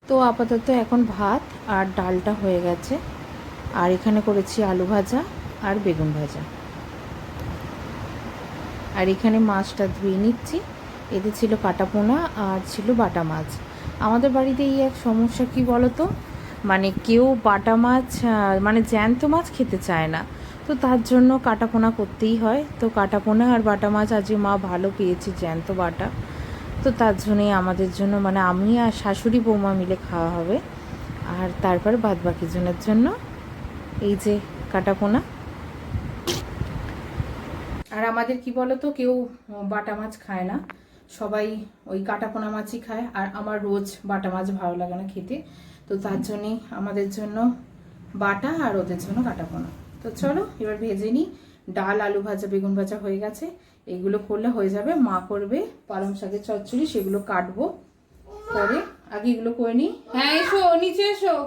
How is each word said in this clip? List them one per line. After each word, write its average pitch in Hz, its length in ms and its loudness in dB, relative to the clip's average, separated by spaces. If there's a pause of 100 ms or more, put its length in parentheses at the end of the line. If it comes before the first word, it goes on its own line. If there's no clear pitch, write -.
(140)
তো 262 60 8
আপাতত 233 480 2 (160)
এখন 240 160 4 (160)
ভাত 208 260 2 (260)
আর 190 160 2 (120)
ডালটা 185 360 0 (100)
হয়ে 185 240 2
গেছে। 175 280 -2 (800)
আর 175 220 2
এখানে 214 320 4
করেছি 202 340 2
আলু 185 300 2
ভাজা 208 280 2 (420)
আর 202 120 0 (100)
বেগুন 156 340 2
ভাজা। 151 240 -4 (2500)
আর 185 160 4
এখানে 220 240 6
মাছটা 202 480 4
ধুয়ে 190 300 0
নিচ্ছি। 233 440 0 (500)
এতে 202 280 -2
ছিল 220 180 2
কাটা 190 360 0
পোনা 214 240 4 (200)
আর 190 240 -2 (120)
ছিল 214 220 0
বাটা 180 280 2
মাছ। 156 240 -2 (540)
আমাদের 240 300 4
বাড়িতে 262 320 2
এই 269 180 2
এক 262 140 2 (100)
সমস্যা, 233 400 2 (100)
কি 262 100 2
বলো 247 320 4
তো, 339 120 2 (560)
মানে, 190 240 4 (160)
কেউ 247 400 8
বাটা 208 320 6
মাছ, 247 480 4
আহ, 202 420 4
মানে, 220 140 6 (120)
জ্যান্ত 226 320 4
মাছ 330 220 4 (100)
খেতে 190 220 0 (100)
চায় 160 260 2
না, 165 60 -2 (460)
তো 302 80 0
তার 254 360 4
জন্য 254 200 10 (140)
কাটা 226 220 2
পোনা 226 240 4
করতেই 220 460 0
হয়। 226 280 2 (160)
তো 233 80 2
কাটা 208 360 2
পোনা 220 200 6 (100)
আর 226 140 4
বাটা 202 220 2
মাছ 208 220 2
আজকে 208 240 2
মা 202 200 4
ভালো 190 320 0 (100)
পেয়েছে, 180 320 0 (100)
জ্যান্ত 165 280 -4 (120)
বাটা, 180 280 -2 (760)
তো 269 80 4 (100)
তার 220 140 6 (100)
জন্যই 208 260 4
আমাদের 185 480 2
জন্য, 196 180 2
মানে, 196 240 2
আমি 190 380 4
আর 233 140 4
শাশুড়ি 220 480 2
বৌমা 208 340 2
মিলে 185 220 0 (120)
খাওয়া 170 220 0
হবে। 175 260 0 (840)
আর 185 100 -2 (140)
তারপর 185 340 4
বাদ 214 280 2
বাকি 170 280 0
জনের 180 340 -2
জন্য 220 200 6 (920)
এই 202 240 0
যে 208 140 2 (340)
কাটা 196 220 2
পোনা। 208 260 2 (2750)
আর 220 140 -2
আমাদের, 233 380 0
কি 254 100 -6
বলো 254 240 0
তো, 285 160 -4
কেউ 254 200 0 (600)
বাটা 208 220 -4
মাছ 220 300 -10
খায় 185 200 -6
না, 190 120 -4 (600)
সবাই 214 280 -2 (400)
ওই 196 220 -6
কাটা 214 200 -2
পোনা 214 220 -6
মাছই 214 360 -8
খায়। 226 180 -6 (100)
আর 196 200 -2
আমার 214 320 -4
রোজ 196 200 0 (180)
বাটা 190 300 -2
মাছ 185 160 -4
ভালো 185 260 -2
লাগে 180 240 -4
না 196 120 -8
খেতে, 196 240 -8 (520)
তো - 40 -4 (120)
তার 196 180 -2
জন্যই 208 340 -6 (140)
আমাদের 202 400 -4
জন্য 214 280 -8 (760)
বাটা 202 360 -2 (140)
আর 220 120 0
ওদের 180 280 -2
জন্য 220 240 -2
কাটা 175 220 -6
পোনা। 170 180 -8 (340)
তো 233 80 -8
চলো 285 320 0 (200)
এবার 214 140 -4
ভেজে 208 400 -2
নিই। 330 100 2 (440)
ডাল, 196 300 0
আলু 202 220 0
ভাজা, 202 300 -4
বেগুন 196 260 0
ভাজা 196 260 -2
হয়ে 196 200 -2
গেছে, 214 220 -8 (400)
এগুলো 190 320 -2 (100)
করলে 214 200 0
হয়ে 208 280 0
যাবে। 220 180 0
মা 226 220 2 (120)
করবে 202 300 -2 (300)
পালং 196 320 -4
শাকের 202 260 -6
চচ্চড়ি, 226 400 -2
সেগুলো 196 320 -2 (120)
কাটবো 185 340 -2 (880)
পরে, 220 240 2 (360)
আগে 208 200 -2
এগুলো 226 240 -4
করে 233 220 0
নিই। 339 120 0 (200)
হ্যাঁ, 277 280 0
এসো, 392 200 2 (220)
নিচে 370 220 2 (100)
এসো। 381 200 2 (120)